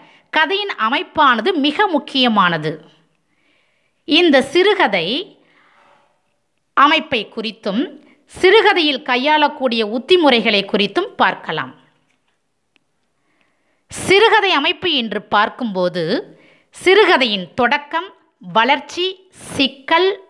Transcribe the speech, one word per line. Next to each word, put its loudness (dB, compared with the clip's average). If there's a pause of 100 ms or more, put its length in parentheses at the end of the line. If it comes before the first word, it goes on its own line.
(300)
கதையின் -2 (100)
அமைப்பானது 0
மிக 0
முக்கியமானது. -2 (1200)
இந்த 2
சிறுகதை -2 (1300)
அமைப்பை -2
குறித்தும் -8 (260)
சிறுகதையில் 2
கையாளக்கூடிய 0
உத்திமுறைகளை 2
குறித்தும் -2
பார்க்கலாம். -4 (2000)
சிறுகதை 2
அமைப்பு -2
என்று -4
பார்க்கும்போது, -2 (360)
சிறுகதையின் 2
தொடக்கம், -4 (240)
வளர்ச்சி, -4
சிக்கல், -2 (100)